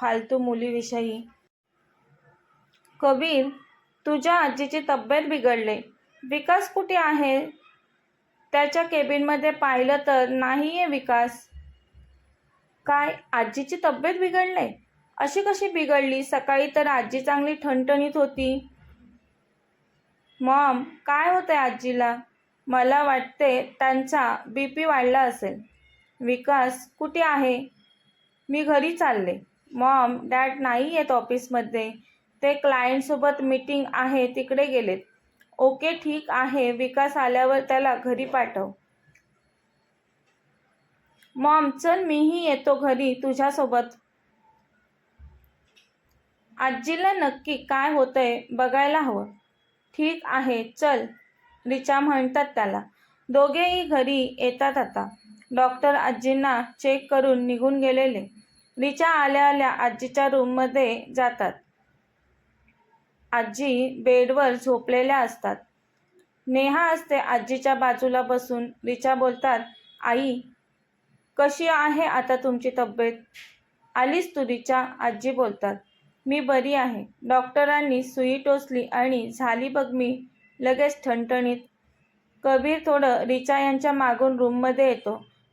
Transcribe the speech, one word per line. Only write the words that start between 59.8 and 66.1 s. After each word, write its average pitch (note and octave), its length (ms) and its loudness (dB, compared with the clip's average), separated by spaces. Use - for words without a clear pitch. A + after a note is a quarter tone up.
रूममध्ये B3+ 760 0
जातात. A#3+ 360 0
आजी B3 720 -2
बेडवर B3 520 4
झोपलेल्या B3 640 0
असतात. A3 380 -4